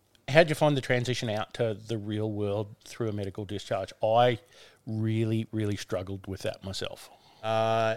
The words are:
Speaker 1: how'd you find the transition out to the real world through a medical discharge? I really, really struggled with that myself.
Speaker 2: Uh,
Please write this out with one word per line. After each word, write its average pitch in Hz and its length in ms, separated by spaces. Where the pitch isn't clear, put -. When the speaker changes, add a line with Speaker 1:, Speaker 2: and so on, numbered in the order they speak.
Speaker 1:
how'd 156 200
you 151 60
find 147 220
the 127 40
transition 123 480
out 104 260
to 113 200
the 110 240
real 107 320
world 104 380
through - 240
a 104 40
medical 101 320
discharge? 98 480
I 117 360
really, 110 640
really 104 260
struggled 95 520
with 95 140
that - 200
myself. - 480
Speaker 2:
Uh, 110 540